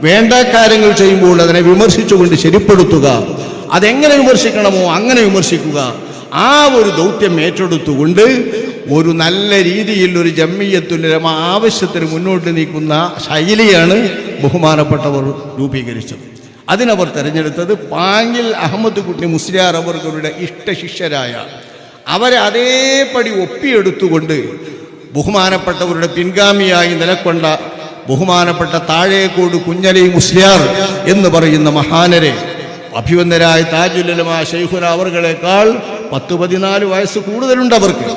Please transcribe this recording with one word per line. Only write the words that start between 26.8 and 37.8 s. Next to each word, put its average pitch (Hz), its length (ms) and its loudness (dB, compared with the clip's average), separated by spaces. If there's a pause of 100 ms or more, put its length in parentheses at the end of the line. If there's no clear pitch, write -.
നിലകൊണ്ട 170 440 -2 (640)
ബഹുമാനപ്പെട്ട 175 640 0 (180)
താഴേക്കോട് 180 640 0 (100)
കുഞ്ഞലി 185 360 2 (160)
മുസ്ലിയാർ 185 420 4 (520)
എന്ന് 190 220 2
പറയുന്ന 156 340 2 (120)
മഹാനരെ, 165 540 2 (680)
അഭിവന്ദരായ 165 600 2 (120)
താജുൽ 175 420 -2
ഉലമ 170 160 -2 (220)
ശൈഖുന 175 320 -4 (100)
അവർകളെക്കാൾ 175 720 0 (460)
പത്ത് 143 280 -6
പതിനാല് 190 520 -2
വയസ്സ് 196 340 -2
കൂടുതലുണ്ട് 247 520 0
അവർക്ക്. 190 380 0